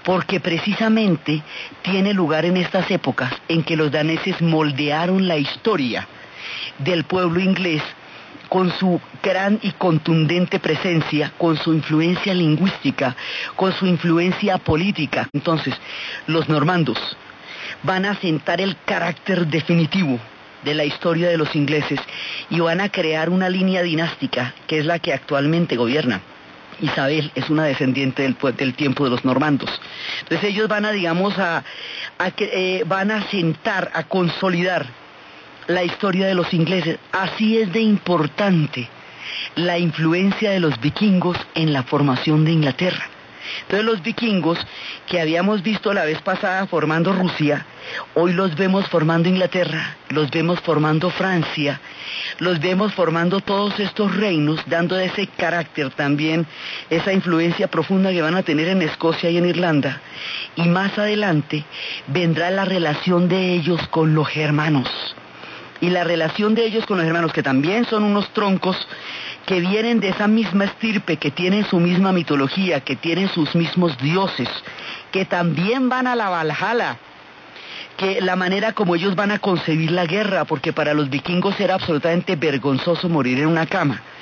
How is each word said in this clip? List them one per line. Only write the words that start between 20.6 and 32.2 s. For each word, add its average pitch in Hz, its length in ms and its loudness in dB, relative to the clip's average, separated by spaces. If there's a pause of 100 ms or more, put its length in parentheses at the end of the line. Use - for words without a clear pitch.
de 147 100 -2
la 151 120 0
historia 170 440 0
de 170 80 2
los 151 180 -2
ingleses 147 440 0 (500)
y 160 100 0
van 165 220 2
a 202 80 -2
crear 160 400 0
una 185 200 2
línea 185 340 0
dinástica 151 680 -2 (120)
que 156 140 -2
es 147 60 -2
la 170 120 0
que 165 160 -2
actualmente 147 600 0
gobierna. 120 460 0 (580)
Isabel 147 560 0
es 135 140 -4
una 156 160 2
descendiente 135 580 0
del 131 140 0
pue-, 131 180 0
del 131 180 -2
tiempo 143 300 0
de 127 60 2
los 120 160 -2
normandos. 135 440 2 (520)
Entonces 165 280 -2
ellos 208 180 0
van 208 180 0
a, 214 60 -2
digamos, 185 460 0
a, 170 260 0 (540)
a 180 140 -2